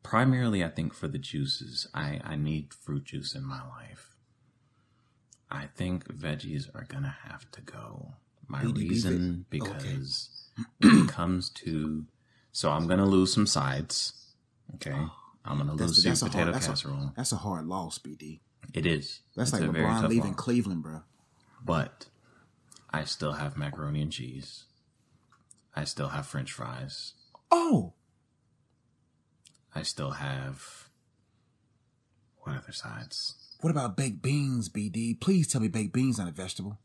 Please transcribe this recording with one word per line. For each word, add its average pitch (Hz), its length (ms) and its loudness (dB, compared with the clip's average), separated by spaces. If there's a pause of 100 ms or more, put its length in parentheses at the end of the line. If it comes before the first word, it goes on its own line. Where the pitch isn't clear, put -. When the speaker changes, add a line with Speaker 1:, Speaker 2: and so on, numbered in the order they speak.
Speaker 1:
primarily, 120 600 4
I 80 60 0
think 80 240 -2
for - 140 -6
the 71 100 -4
juices, - 760 -4
I, 73 300 -4
I 76 120 -6
need 76 380 -2
fruit 69 320 -6
juice 69 300 -8
in 67 80 -8
my 67 240 -8
life. - 480 -18 (1300)
I 69 260 -8
think 90 320 -2
veggies 73 680 -6
are - 120 -10
gonna 135 360 -6
have - 280 -18
to - 100 -18
go. - 520 -14 (340)
My 69 160 -4
Speaker 2:
B - 80 0
D - 20 -2
B 71 100 -2
ve-, 82 60 -2
Speaker 1:
reason, 90 640 0
Speaker 2:
okay. 78 120 -2
Speaker 1:
because 69 640 -6 (500)
when 220 260 12
it - 40 0
comes 90 400 0
to, 78 560 -4 (460)
so 78 200 0
I'm 82 160 2
gonna 95 180 6
lose 95 280 6
some 104 140 6
sides, 69 680 0 (640)
okay? - 180 -8
Speaker 2:
Oh, 78 180 -2 (340)
Speaker 1:
I'm 71 120 -2
gonna 73 180 0
Speaker 2:
that's 82 220 2
Speaker 1:
lose - 0 -
Speaker 2:
a, - 40 8
Speaker 1:
sweet 90 80 6
Speaker 2:
that's 82 120 4
a - 40 2
hard, - 80 0
Speaker 1:
potato 85 180 4
Speaker 2:
that's - 140 0
a, 76 40 0
Speaker 1:
casserole. 69 460 -2
Speaker 2:
that's - 160 -2
a 110 60 0
hard 85 280 -4
loss, 90 320 -4
B 76 180 -14
D. 78 260 -16 (320)
Speaker 1:
It 82 120 -2
is. 76 360 0 (140)
Speaker 2:
That's 123 160 2
Speaker 1:
It's 101 100 2
Speaker 2:
like 76 80 2
Speaker 1:
a - 20 0
very - 140 2
Speaker 2:
LeBron 110 160 4
Speaker 1:
tough 104 80 4
Speaker 2:
leaving 113 220 4
Speaker 1:
loss. - 80 -4
Speaker 2:
Cleveland, 101 440 0
bro. 78 180 -10 (640)
Speaker 1:
But - 420 -2 (840)
I 76 140 -2
still - 280 -4
have 71 240 -4
macaroni 73 440 -4
and 76 100 -2
cheese. 64 540 -12 (1080)
I 76 100 -4
still 69 240 -4
have 71 160 -4
French 69 260 -6
fries. 64 640 -10 (380)
Speaker 2:
Oh! 285 420 6 (1800)
Speaker 1:
I 78 80 -6
still 71 280 -4
have, 67 800 -8 (1500)
what 139 160 -6
other - 140 -14
sides? - 640 -10 (260)
Speaker 2:
What 160 80 2
about 127 260 0
baked 127 280 -2
beans, 135 460 0
B 104 200 -4
D? 113 240 -2
Please 185 340 4
tell 123 140 2
me 110 60 2
baked 104 260 0
beans 127 240 4
not 92 100 -2
a 82 40 -6
vegetable. 92 540 -8